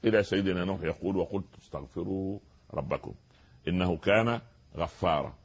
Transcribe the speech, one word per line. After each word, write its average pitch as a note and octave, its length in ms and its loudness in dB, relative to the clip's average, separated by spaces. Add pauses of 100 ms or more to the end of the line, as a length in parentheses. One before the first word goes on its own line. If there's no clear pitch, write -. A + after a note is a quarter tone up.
إلى G#2+ 180 6
سيدنا F#2+ 420 2
نوح F#2 160 -2
يقول: F2 360 -2
"وقلت F#2 440 -2
استغفروا F#2+ 760 -6 (340)
ربكم - 400 -4 (540)
إنه F2+ 300 2
كان A2+ 440 2 (360)
غفارا D#2+ 560 0 (120)